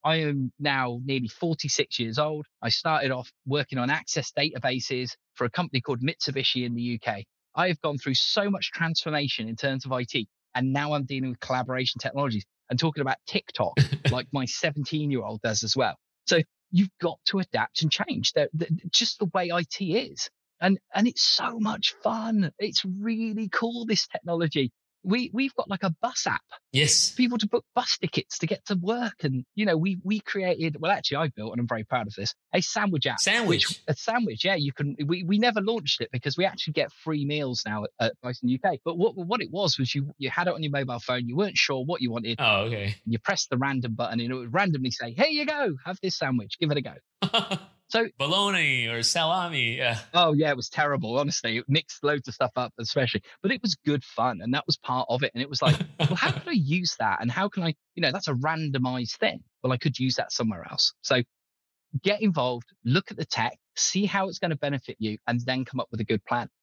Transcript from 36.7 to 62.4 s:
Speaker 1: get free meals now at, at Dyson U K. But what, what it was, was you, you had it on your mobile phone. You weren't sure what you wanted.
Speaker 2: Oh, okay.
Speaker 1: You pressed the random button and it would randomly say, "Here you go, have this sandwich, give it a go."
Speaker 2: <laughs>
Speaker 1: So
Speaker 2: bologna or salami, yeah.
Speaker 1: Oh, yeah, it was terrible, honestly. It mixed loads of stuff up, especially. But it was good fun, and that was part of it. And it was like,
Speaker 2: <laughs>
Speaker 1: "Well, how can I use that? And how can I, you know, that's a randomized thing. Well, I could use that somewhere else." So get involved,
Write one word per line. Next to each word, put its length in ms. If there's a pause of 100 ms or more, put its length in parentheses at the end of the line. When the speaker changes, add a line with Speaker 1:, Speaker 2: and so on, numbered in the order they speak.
Speaker 1:
get 180
free 320
meals 440
now 160
at, 60 (100)
at 140 (100)
Dyson 260
U 80
K. 260
But 140
what, 180
what 260
it 100
was, 260
was 160
you, 240
you 140
had 160
it 80
on 80
your 80
mobile 280
phone. 280
You 80
weren't 220
sure 280
what 160
you 80
wanted. 300
Speaker 2:
Oh, 220
okay. 340 (100)
Speaker 1:
You 140
pressed 320
the 60
random 360
button 260
and 120
it 20
would 200
randomly 360
say, 220
"Here 160
you 180
go, 300 (100)
have 160
this 160
sandwich, 420
give 120
it 60
a 40
go." 800
Speaker 2:
<laughs> 80 (180)
Speaker 1:
So 300
Speaker 2:
bologna 720
or 160
salami, 760
yeah. 220 (120)
Speaker 1:
Oh, 220
yeah, 160
it 60
was 140
terrible, 500
honestly. 380
It 100
mixed 360
loads 240
of 60
stuff 220
up, 240
especially. 420 (220)
But 80
it 100
was 140
good 280
fun, 380
and 140
that 100
was 100
part 320
of 140
it. 140
And 60
it 60
was 140
like, 180 (100)
Speaker 2:
<laughs> 100
Speaker 1:
"Well, 160
how 160
can 180
I 40
use 460
that? 220
And 80
how 180
can 140
I, 140 (180)
you 80
know, 100
that's 160
a 60
randomized 840
thing. 260 (180)
Well, 100
I 60
could 220
use 160
that 160
somewhere 380
else." 240 (100)
So 180 (800)
get 200
involved, 420 (180)